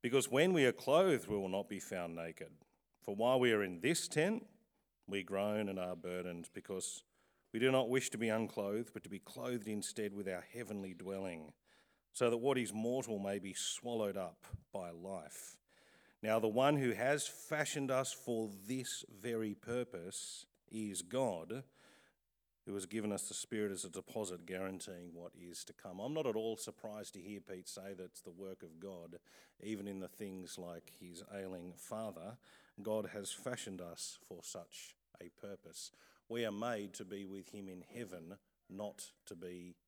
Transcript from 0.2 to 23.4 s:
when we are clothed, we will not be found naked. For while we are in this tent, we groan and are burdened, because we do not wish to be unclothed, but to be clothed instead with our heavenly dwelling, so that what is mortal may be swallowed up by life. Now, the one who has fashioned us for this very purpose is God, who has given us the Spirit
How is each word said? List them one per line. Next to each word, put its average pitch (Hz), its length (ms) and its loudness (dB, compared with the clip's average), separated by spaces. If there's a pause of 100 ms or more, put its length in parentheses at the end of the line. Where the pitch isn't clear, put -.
when 156 220 8
we 147 140 10
are 120 60 10
clothed, 147 540 6
we 104 120 2
will 95 100 0
not 98 220 0
be 98 100 -4
found 87 340 -4
naked. 82 380 -8 (480)
For 101 160 -4
while 123 240 6
we 123 120 10
are 104 100 8
in 90 180 -2
this 160 280 4
tent, 196 380 2 (600)
we 98 160 -2
groan 101 480 2
and 95 80 -2
are 90 180 -2
burdened, 87 560 -4
because - 500 -6 (480)
we 113 80 -2
do 127 140 8
not 131 160 6
wish 127 220 4
to - 80 -4
be 113 100 4
unclothed, 107 640 2
but 107 120 -8
to - 40 -10
be 98 120 -6
clothed 123 480 -4
instead 104 440 -2
with 98 160 -2
our 90 140 -2
heavenly 101 500 -6
dwelling, 92 640 -4 (580)
so 120 180 6
that 117 80 4
what 131 180 6
is 110 160 0
mortal 113 460 0
may 98 200 0
be 95 140 -6
swallowed 110 640 0
up 87 300 -6 (260)
by 92 160 -4
life. 85 680 -8 (640)
Now, 107 160 6
the 110 100 6
one 131 300 8
who 127 140 4
has 131 340 4
fashioned 147 640 -2
us 131 200 2
for 113 380 -2 (180)
this 127 440 -4
very 110 440 -2
purpose 117 920 -6 (240)
is 104 320 -2
God, 104 600 0 (1000)
who 95 80 -6
has 98 140 -2
given 104 260 0
us 95 160 0
the - 60 -8
Spirit 107 360 0